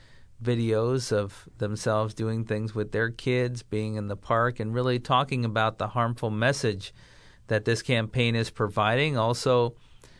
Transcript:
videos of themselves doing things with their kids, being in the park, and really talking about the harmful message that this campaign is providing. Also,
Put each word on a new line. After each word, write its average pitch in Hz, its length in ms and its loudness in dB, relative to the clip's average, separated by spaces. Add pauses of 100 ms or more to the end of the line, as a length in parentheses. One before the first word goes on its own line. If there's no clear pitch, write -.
(420)
videos 117 680 0
of 101 360 -2 (100)
themselves 107 560 0
doing 113 300 -2
things 107 300 -4
with 107 180 -4
their 113 180 0
kids, 123 520 -2
being 107 340 -4
in 104 120 -4
the 101 80 -4
park, 117 440 0
and 110 140 -4
really 123 240 2
talking 131 460 0
about 110 340 0
the 107 100 -2
harmful 117 420 -2
message 107 600 0 (560)
that 107 160 0
this 117 180 0
campaign 117 540 0
is 113 120 0
providing. 113 680 2
Also, 120 580 2 (460)